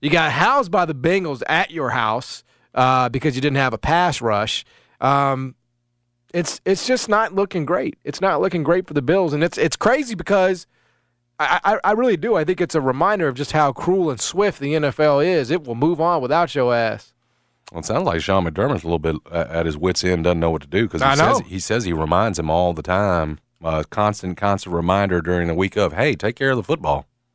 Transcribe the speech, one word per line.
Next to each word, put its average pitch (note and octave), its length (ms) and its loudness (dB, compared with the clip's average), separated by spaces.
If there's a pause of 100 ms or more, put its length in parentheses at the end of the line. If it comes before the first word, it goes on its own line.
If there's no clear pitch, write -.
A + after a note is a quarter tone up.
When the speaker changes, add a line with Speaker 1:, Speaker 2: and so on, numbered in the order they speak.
Speaker 1:
You D3 80 -2
got D#3+ 220 2
housed F#3+ 400 2
by F#3 140 2
the D#3 100 -4
Bengals D#3 520 -2
at E3 240 0
your D3 200 -4
house, A#2 520 -2 (300)
uh, B2+ 360 2
because C3 260 -2
you C3 60 -4
didn't C#3 160 0
have C3 160 0
a A2 40 -2
pass E3 440 0
rush. A2 440 -2 (340)
Um, C3+ 540 0 (800)
it's, F3 320 -4
it's F#3 220 0
just B3+ 200 0
not G#3 280 0
looking F#3+ 300 -2
great. C3+ 380 -4
It's - 180 -8
not F3 200 0
looking F3 220 0
great F3 240 0
for D#3 80 -8
the D3 80 0
Bills, E3+ 300 2
and D3+ 100 0
it's, E3+ 140 -2
it's F#3 180 0
crazy A#3+ 400 0
because F#3 500 0 (720)
I, D#3+ 240 2
I, G3+ 200 2
I G3 100 4
really A3+ 240 2
do. G#3 180 0
I D#3+ 80 2
think F3+ 180 0
it's E3+ 140 -2
a D#3 60 2
reminder D#3+ 460 2
of C3 80 -2
just C3+ 160 -6
how D3+ 220 4
cruel F3+ 360 0
and B2 100 -4
swift G3 400 0
the C#3 160 -2
N D3+ 100 0
F C3+ 140 -2
L D3 200 4
is. D3+ 320 2
It C3+ 140 -2
will A#2+ 100 -6
move D3+ 260 0
on E3 200 2
without D3+ 340 0
your B2 180 2
ass. A2+ 400 -2 (580)
Speaker 2:
Well, E2+ 100 -10
it D#2 40 -8
sounds A2 200 -2
like E2+ 160 0
Sean F#2+ 240 2
McDermott's F2+ 380 -2
a E2 40 -10
little E2 120 0
bit D#2 160 -2 (160)
a-, E2 260 -2
at E2 80 2
his D#2 120 -2
wit's F2+ 260 0
end, F2+ 220 0
doesn't F2 140 2
know E2 120 2
what D#2 120 -2
to - 40 -20
do, G#2 200 0
'cause - 140 -6
he C3+ 60 4
Speaker 1:
I C3+ 80 2
know. F3 240 4
Speaker 2:
says, - 80 -8
he F#2 120 -8
says A2 240 -2
he F2+ 100 -2
reminds E2+ 460 0
him D#2+ 100 -2
all F2 240 2
the D#2 100 -8
time. F2+ 560 0 (240)
Uh, D#2+ 260 -2
constant, G2+ 480 -2
constant G2 380 -2
reminder F2+ 460 2
during F2 260 0
the E2+ 80 0
week F2+ 200 0
of, G2 180 0
"Hey, B2 220 0
take A2+ 200 -4
care C3+ 160 -2
of B2+ 60 0
the G#2+ 60 -4
football." C#3+ 420 -4 (300)